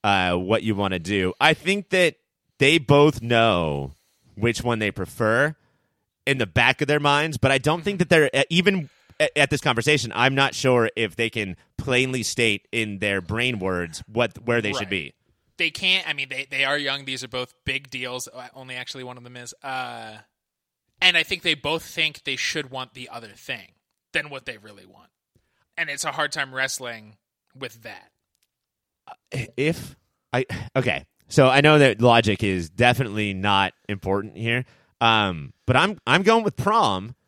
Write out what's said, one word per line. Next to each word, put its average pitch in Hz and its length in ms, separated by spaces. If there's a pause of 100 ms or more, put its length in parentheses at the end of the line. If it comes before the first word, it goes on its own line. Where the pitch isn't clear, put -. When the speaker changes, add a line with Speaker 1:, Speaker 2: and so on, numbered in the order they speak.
Speaker 1:
uh, 92 340
what 92 260
you 107 120
wanna 95 240
do. 92 420
I 156 140
think 196 360
that 180 260 (420)
they 151 200
both 143 420
know 87 720 (440)
which 110 260
one 120 160
they 107 120
prefer 120 640 (720)
in 135 120
the 113 80
back 123 340
of 143 80
their 147 120
minds, 147 360
but 135 140
I 135 80
don't 156 240
think 202 160
that 180 100
they're, 156 240
uh, 139 160
even 175 400 (320)
a-, 151 180
at 143 120
this 143 100
conversation, 120 540
I'm 135 200
not 135 200
sure 123 420
if 110 180
they 113 140
can 98 280 (200)
plainly 127 460
state 107 500
in 107 280
their 98 200
brain 110 380
words 90 520
what, 113 360
where 120 160
they 104 100
should 123 100
Speaker 2:
Right. 95 80
Speaker 1:
be. 80 240 (440)
Speaker 2:
They 165 120
can't, 185 380
I 151 60
mean, 139 160
they, 135 200
they 135 140
are 143 140
young. 139 260
These 131 180
are 127 60
both 123 240 (140)
big 135 240
deals. 127 420
Uh, 123 220
only 131 220
actually 127 280
one 123 140
of 123 60
them 123 120
is. 120 260
Uh, 120 520 (880)
and 180 140
I 165 60
think 180 200
they 165 120
both 151 300
think 156 400
they 135 120
should 139 340
want 127 240
the 127 160
other 113 180
thing 101 400 (440)
than 151 180
what 131 160
they 117 120
really 101 280
want. - 240 (680)
And 165 140
it's 143 140
a 151 80
hard 147 200
time 135 220
wrestling 117 640 (400)
with 120 260
that. 107 280 (960)
Speaker 1:
Uh, - 60 (440)
if 156 380 (380)
I, 131 140 (280)
okay. 117 300 (240)
So 131 200
I 135 120
know 151 180
that 120 220
logic 117 420
is 92 280
definitely 107 640
not 98 400 (140)
important 101 480
here. 117 280 (360)
Um, 101 520 (140)
but 123 100
I'm, 180 300
I'm 156 160
going 226 220
with 175 120
prom 123 580 (140)